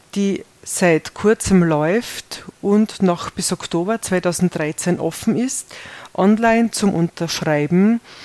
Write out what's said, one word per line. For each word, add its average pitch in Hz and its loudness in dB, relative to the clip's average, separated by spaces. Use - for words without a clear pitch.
die 196 -2
seit 165 0
kurzem 196 2
läuft 160 -2
und 208 0
noch 175 0
bis - -6
Oktober 185 -2
zweitausenddreizehn 175 -2
offen 165 -2
ist, - -4
online 226 4
zum - 0
Unterschreiben 165 0